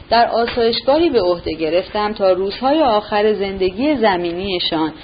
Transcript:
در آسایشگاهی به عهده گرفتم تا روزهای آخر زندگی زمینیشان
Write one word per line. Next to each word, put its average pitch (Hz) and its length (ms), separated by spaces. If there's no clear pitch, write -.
در 233 180
آسایشگاهی 233 840
به 240 120
عهده 175 320
گرفتم 180 600
تا 196 180
روزهای 202 500
آخر 214 520
زندگی 196 600
زمینیشان 175 960